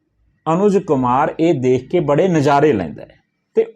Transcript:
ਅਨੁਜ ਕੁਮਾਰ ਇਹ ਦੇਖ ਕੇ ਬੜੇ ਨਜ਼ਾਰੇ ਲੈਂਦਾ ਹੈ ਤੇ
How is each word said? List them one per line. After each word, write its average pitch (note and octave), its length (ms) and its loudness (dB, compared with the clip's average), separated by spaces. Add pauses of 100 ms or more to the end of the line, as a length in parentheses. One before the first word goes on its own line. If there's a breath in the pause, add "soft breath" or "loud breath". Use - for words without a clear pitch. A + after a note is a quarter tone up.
(460)
ਅਨੁਜ F#3+ 320 0
ਕੁਮਾਰ C3+ 640 0
ਇਹ E3 140 2
ਦੇਖ B2+ 360 -2
ਕੇ F3+ 100 0
ਬੜੇ D3 280 0
ਨਜ਼ਾਰੇ D3 460 2
ਲੈਂਦਾ E2 300 -6
ਹੈ - 120 -20 (400)
ਤੇ A3+ 100 0 (100)